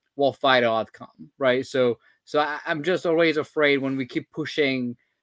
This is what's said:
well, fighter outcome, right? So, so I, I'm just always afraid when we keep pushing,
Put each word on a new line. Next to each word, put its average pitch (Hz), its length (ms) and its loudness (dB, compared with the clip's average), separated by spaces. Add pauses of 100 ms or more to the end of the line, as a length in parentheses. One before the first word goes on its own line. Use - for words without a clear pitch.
(160)
well, 139 160 2
fighter 127 360 2
outcome, - 720 -6
right? 127 260 2
So, 123 320 0 (260)
so - 160 -2
I, 147 280 -2
I'm 160 160 -4
just 175 240 -2
always 165 300 2
afraid 143 400 0
when 135 200 -4
we 135 80 -4
keep 147 260 -8
pushing, 135 640 -2 (280)